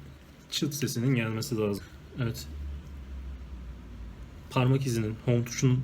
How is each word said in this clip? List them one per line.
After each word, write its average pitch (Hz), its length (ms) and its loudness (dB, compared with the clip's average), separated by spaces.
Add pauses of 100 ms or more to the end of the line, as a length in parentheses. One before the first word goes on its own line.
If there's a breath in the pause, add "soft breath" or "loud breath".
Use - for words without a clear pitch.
(520)
çıt - 220 0
sesinin 123 420 2
gelmesi 110 420 0
lazım. 101 260 2 (380)
Evet. 117 260 -2 (2000)
Parmak 131 380 6
izinin, 113 280 2 (100)
home 120 200 6
tuşunun 127 380 4